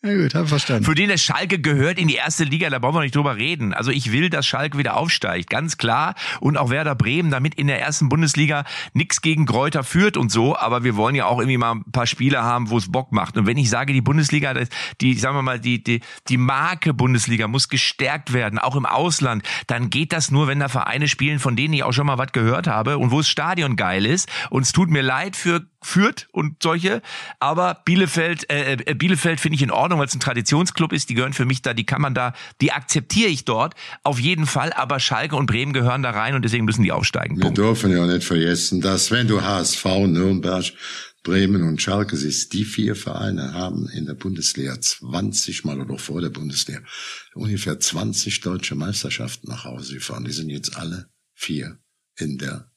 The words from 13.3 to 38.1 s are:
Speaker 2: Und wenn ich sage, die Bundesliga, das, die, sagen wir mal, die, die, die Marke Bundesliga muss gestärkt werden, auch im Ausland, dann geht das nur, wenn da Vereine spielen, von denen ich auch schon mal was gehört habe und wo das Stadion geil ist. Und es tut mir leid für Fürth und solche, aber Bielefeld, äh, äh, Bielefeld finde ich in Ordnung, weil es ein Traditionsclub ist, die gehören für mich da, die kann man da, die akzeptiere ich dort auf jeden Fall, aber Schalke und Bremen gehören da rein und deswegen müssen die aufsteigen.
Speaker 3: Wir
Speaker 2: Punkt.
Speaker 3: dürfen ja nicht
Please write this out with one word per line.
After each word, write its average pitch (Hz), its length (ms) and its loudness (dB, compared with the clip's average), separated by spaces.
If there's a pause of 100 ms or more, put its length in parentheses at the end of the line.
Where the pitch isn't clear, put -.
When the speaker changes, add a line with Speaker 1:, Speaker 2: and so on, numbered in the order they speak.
Speaker 2:
Und 107 80 2
wenn 117 140 2
ich 131 100 4
sage, 123 240 0
die 135 80 4
Bundesliga, 143 540 2
das, 123 160 -2 (320)
die, 131 100 6
sagen 131 240 2
wir 139 60 0
mal, 127 180 -2
die, 120 240 -2
die, 117 160 0 (280)
die 127 100 2
Marke 143 560 2
Bundesliga 117 520 2
muss 123 220 0
gestärkt 139 640 -2
werden, 110 260 0
auch 127 180 -2
im 139 100 0
Ausland, 135 560 0 (240)
dann 120 240 -2
geht 151 240 0
das 160 160 0
nur, 143 160 4
wenn 139 140 0
da 139 80 0
Vereine 127 400 0
spielen, 143 320 0
von 127 160 0
denen 151 180 2
ich 135 80 2
auch 120 100 0
schon 143 140 2
mal 139 100 2
was 131 160 -2
gehört 131 360 2
habe 113 280 0
und 123 140 2
wo 135 80 4
das 151 100 2
Stadion 151 480 0
geil 95 300 0
ist. 170 240 0 (180)
Und 131 140 0
es - 100 0
tut 180 160 4
mir 147 140 4
leid 135 340 -2
für 170 300 0 (160)
Fürth - 500 2
und 151 300 -4
solche, 170 380 0 (380)
aber 170 480 0
Bielefeld, 170 640 2
äh, 139 240 0
äh, 127 200 -4
Bielefeld 165 460 0
finde 156 160 0
ich 135 60 2
in 135 80 2
Ordnung, 175 280 2
weil 139 100 0
es - 60 -4
ein 127 60 -4
Traditionsclub 143 720 0
ist, 135 160 -2
die 120 60 -4
gehören 127 180 0
für 127 140 0
mich 127 160 -2
da, 123 100 -2
die 113 140 -4
kann 139 160 0
man 139 100 0
da, 123 220 -2 (260)
die - 120 4
akzeptiere 170 580 0
ich 131 160 -4
dort 123 260 0 (300)
auf 139 180 0
jeden 156 240 2
Fall, 143 300 0
aber 131 260 0
Schalke 143 360 0
und 143 100 2
Bremen 127 260 0
gehören 127 300 2
da 123 80 0
rein 110 240 0
und 127 100 0
deswegen 113 220 2
müssen 107 160 4
die 87 100 4
aufsteigen. - 440 -2
Speaker 3:
Wir 92 80 2
Speaker 2:
Punkt. - 120 2
Speaker 3:
dürfen 107 360 4
ja 87 140 4
nicht 90 200 0